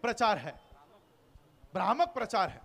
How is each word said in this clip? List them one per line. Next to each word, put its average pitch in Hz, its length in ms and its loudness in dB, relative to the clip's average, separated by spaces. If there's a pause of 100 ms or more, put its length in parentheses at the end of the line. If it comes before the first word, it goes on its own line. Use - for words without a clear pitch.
प्रचार 226 360 2
है, 135 300 -12 (1040)
भ्रामक 226 340 2
प्रचार 220 420 -2
है। - 160 -14